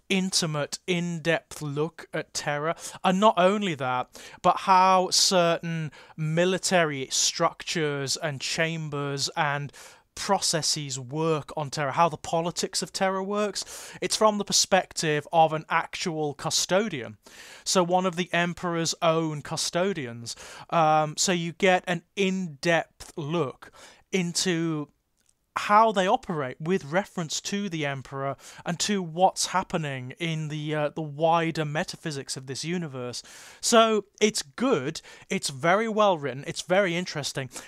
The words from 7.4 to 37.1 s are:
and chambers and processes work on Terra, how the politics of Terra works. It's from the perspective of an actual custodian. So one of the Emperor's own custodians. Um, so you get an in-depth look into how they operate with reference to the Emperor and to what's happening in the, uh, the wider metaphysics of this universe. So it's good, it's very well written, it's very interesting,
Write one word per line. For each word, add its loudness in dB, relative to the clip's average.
and -6
chambers -2
and -2
processes -2
work -2
on -6
Terra, -4
how 4
the -8
politics -2
of -10
Terra 0
works. -2
It's -2
from 4
the -2
perspective 2
of 6
an -4
actual -2
custodian. -2
So 4
one 2
of 0
the -2
Emperor's 0
own 2
custodians. -4
Um, 4
so 2
you -2
get 4
an -2
in-depth -2
look -4
into 0
how 6
they 2
operate 0
with 0
reference -4
to -4
the -4
Emperor -6
and -4
to 0
what's 2
happening -4
in -4
the, -4
uh, 0
the -8
wider 0
metaphysics -6
of -14
this -8
universe. -6
So 4
it's 2
good, -2
it's -4
very 2
well 4
written, -6
it's -8
very 2
interesting, -6